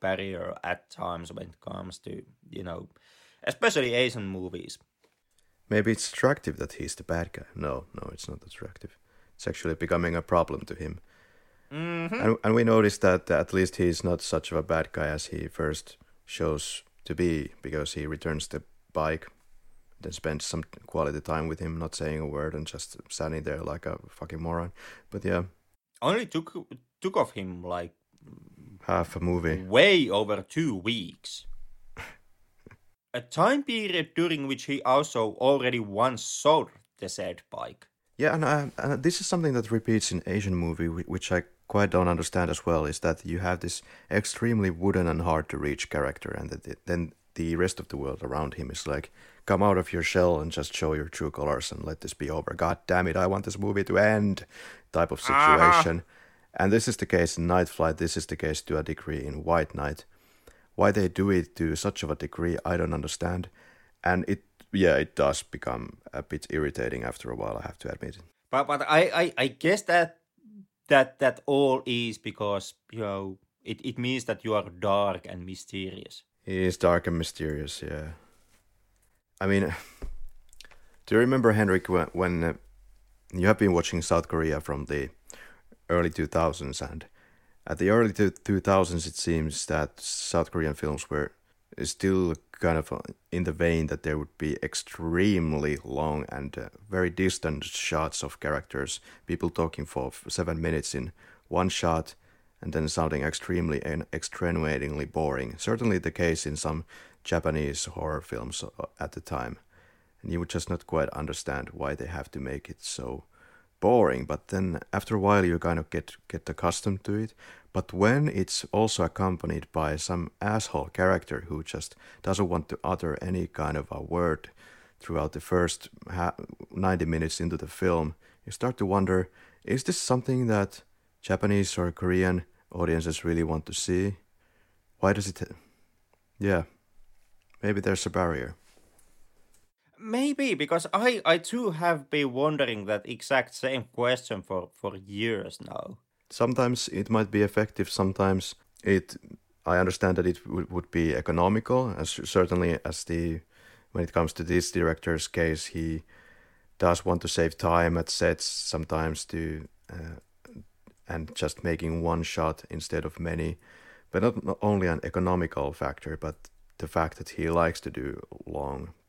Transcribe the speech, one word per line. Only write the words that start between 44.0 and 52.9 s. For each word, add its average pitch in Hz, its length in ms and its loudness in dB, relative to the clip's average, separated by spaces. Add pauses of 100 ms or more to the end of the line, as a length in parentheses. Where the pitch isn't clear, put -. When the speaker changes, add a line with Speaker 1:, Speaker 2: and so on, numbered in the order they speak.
Speaker 2:
extremely 107 580 2
wooden 90 380 2
and 82 160 0
hard 80 260 2
to 73 100 -6
reach 73 300 -2
character, 71 420 -4
and 69 200 -8
that - 140 -12
the, - 200 -12
then 85 280 -2 (220)
the 82 220 0
rest 90 240 2
of 82 80 -12
the - 80 -8
world 69 260 -6
around 69 320 -2
him 67 160 -8
is - 160 -8
like, 73 240 -4 (340)
"Come 98 180 4
out 101 140 6
of 92 160 0
your 87 100 -2
shell 87 380 4
and 80 120 -4
just 73 220 -6
show 78 200 0
your 76 140 -4
true 78 220 -4
colors 73 420 -2
and 73 120 -10
let 80 160 -8
this - 140 -10
be 73 160 -6
over. 78 240 -4
God 85 320 0
damn 90 220 4